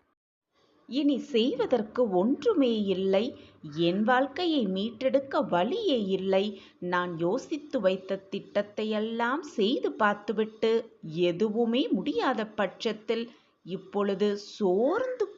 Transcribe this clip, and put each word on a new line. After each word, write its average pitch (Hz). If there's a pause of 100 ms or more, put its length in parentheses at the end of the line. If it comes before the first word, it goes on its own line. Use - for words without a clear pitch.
(880)
இனி 277
செய்வதற்கு 247
ஒன்றுமே 233
இல்லை. 190 (520)
என் 175
வாழ்க்கையை 269
மீட்டெடுக்க 247
வழியே 262
இல்லை. 190 (360)
நான் 180
யோசித்து 220
வைத்த 190 (100)
திட்டத்தையெல்லாம் 220
செய்து 233
பார்த்துவிட்டு, 214 (440)
எதுவுமே 214
முடியாத 285
பட்சத்தில், 220 (400)
இப்பொழுது 202
சோர்ந்து 330 (100)